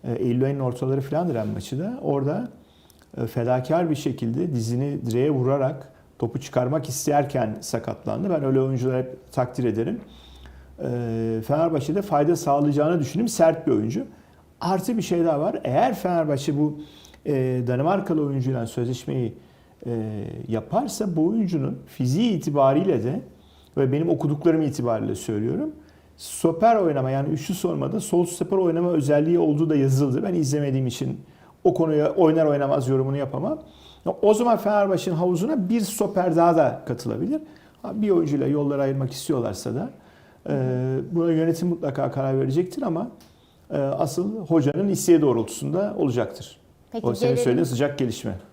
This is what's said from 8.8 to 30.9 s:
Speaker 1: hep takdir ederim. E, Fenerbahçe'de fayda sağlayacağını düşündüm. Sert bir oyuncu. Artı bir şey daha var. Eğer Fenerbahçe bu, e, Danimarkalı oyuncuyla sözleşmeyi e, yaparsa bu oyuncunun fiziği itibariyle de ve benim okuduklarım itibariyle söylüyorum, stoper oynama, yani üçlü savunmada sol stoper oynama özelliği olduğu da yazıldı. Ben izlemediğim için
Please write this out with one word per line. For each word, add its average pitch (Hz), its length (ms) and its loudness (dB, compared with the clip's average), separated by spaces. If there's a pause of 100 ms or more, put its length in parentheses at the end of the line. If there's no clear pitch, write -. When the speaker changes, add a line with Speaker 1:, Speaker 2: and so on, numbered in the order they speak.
Speaker 1:
hep - 340 -8
takdir 123 320 -2
ederim. 120 380 -2 (800)
E, 113 680 -4
Fenerbahçe'de 156 540 0
fayda 160 340 2
sağlayacağını 147 640 2
düşündüm. 170 280 -2
Sert 165 400 2
bir 139 40 2
oyuncu. 120 340 0 (560)
Artı 185 360 0
bir 196 40 0
şey 170 240 2
daha 151 140 2
var. 180 240 -2
Eğer 196 300 2
Fenerbahçe 151 680 0
bu, 147 200 0 (460)
e, 151 80 0 (340)
Danimarkalı 156 580 0
oyuncuyla 131 420 -2
sözleşmeyi 123 680 -4 (480)
e, 110 380 -4 (240)
yaparsa 185 680 -2
bu 160 120 2
oyuncunun 170 500 -2 (100)
fiziği 156 440 0
itibariyle 143 720 2
de 147 180 -2 (560)
ve 135 140 2
benim 156 180 0
okuduklarım 156 520 2
itibariyle 113 540 -2
söylüyorum, 127 560 -4 (460)
stoper 180 580 2
oynama, 143 360 2
yani 139 180 0
üçlü 156 240 -4
savunmada 165 460 -2
sol 175 260 2
stoper 190 320 -2
oynama 175 340 2
özelliği 151 480 4
olduğu 156 300 2
da 151 60 2
yazıldı. 135 480 2
Ben 196 100 -2
izlemediğim 139 540 0
için 127 340 -6 (420)